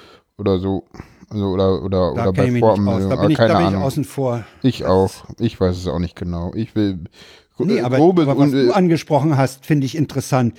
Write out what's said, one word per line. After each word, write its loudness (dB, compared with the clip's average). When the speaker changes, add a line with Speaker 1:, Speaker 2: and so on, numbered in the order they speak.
Speaker 1:
oder 0
so. -4
Also -4
oder, 0
oder, 0
Speaker 2:
Da -2
Speaker 1:
oder -
Speaker 2:
kenn 0
Speaker 1:
bei 0
Speaker 2:
ich 0
mich 0
nicht -
aus. 4
Speaker 1:
Voranmeldung. 0
Speaker 2:
Da 0
Speaker 1:
Ah, -4
Speaker 2:
bin 4
ich, 2
Speaker 1:
keine 4
Speaker 2:
da 4
bin 2
ich 0
Speaker 1:
Ahnung. -2
Speaker 2:
außen -2
vor. -6
Speaker 1:
Ich 0
Speaker 2:
Das -6
Speaker 1:
auch. 0
Ich -4
weiß 0
es -8
auch -4
nicht -6
genau. -8
Ich -6
will -2
Speaker 2:
Nee, 0
aber, -2
Speaker 1:
grobes 4
Speaker 2:
aber 0
was 4
Speaker 1:
und, 0
Speaker 2:
du 2
Speaker 1:
äh, 4
Speaker 2:
angesprochen 2
hast, -2
finde 0
ich -6
interessant, -2